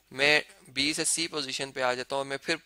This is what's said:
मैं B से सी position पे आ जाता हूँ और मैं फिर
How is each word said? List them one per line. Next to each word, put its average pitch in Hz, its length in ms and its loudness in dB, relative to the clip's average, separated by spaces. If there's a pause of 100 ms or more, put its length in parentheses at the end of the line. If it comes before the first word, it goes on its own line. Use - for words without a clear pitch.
(140)
मैं 143 300 4 (260)
B 139 240 0
से 156 120 -2
सी 165 220 0
position 139 440 -6
पे 135 100 -6
आ 123 120 2
जाता 127 220 -4
हूँ 135 80 -2
और 139 60 -8
मैं 139 80 -4
फिर 165 180 -2 (100)